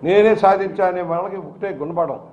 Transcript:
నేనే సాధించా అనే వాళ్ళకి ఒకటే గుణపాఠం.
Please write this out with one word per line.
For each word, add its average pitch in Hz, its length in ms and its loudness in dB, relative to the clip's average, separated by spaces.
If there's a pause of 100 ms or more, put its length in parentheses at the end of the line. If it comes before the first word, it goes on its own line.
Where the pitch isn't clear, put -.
నేనే 208 260 6 (120)
సాధించా 190 480 2
అనే 180 180 -4
వాళ్ళకి 185 320 -4
ఒకటే 185 280 -10 (120)
గుణపాఠం. 156 380 -4 (140)